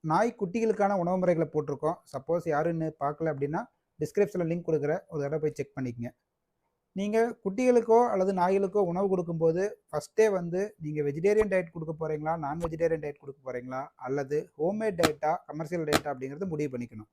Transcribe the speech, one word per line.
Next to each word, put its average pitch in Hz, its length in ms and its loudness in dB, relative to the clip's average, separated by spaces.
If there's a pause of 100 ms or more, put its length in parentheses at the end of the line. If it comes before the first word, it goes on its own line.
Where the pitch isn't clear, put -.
நாய் 208 300 2
குட்டிகளுக்கான 202 640 0
உணவு 180 180 2
முறைகளை 170 320 4
போட்டிருக்கோம். 151 420 -2 (160)
சப்போஸ் 165 400 -2
யாரும் 156 240 2
இன்னும் 160 280 -2
பார்க்கல 151 300 -2
அப்படின்னா, 143 280 -2 (380)
டிஸ்கிரிப்ஷன்ல 190 500 0
லிங்க் 175 180 -2
கொடுக்குறேன், 156 340 0 (100)
ஒரு 160 120 -4
தடவை 147 200 -2
போய் 151 160 0
செக் 135 180 -6
பண்ணிக்கங்க. 123 320 -6 (880)
நீங்க 208 180 0 (260)
குட்டிகளுக்கோ 233 560 4 (140)
அல்லது 190 260 2
நாய்களுக்கோ 196 420 2 (100)
உணவு 190 220 0
கொடுக்கும்போது 165 500 2 (260)
ஃபஸ்ட்டே 214 460 2
வந்து 175 240 -2 (240)
நீங்க 151 240 -4
வெஜிடேரியன் 196 460 2
டயட் 175 220 0
கொடுக்க 160 260 -6
போறீங்களா, 156 320 -2 (100)
நான் 151 220 -4
வெஜிடேரியன் 160 400 0
டயட் 143 180 -10
கொடுக்க 139 240 -16
போறீங்களா, 127 340 -6 (260)
அல்லது 139 320 -2 (200)
ஹோம்மேட் 196 420 -2
டயட்டா, 151 300 0 (180)
கமர்ஷியல் 160 400 -4
டயட்டா 147 240 -4
அப்படிங்கிறது 139 400 -8
முடிவு 151 200 -4
பண்ணிக்கணும். 113 400 -12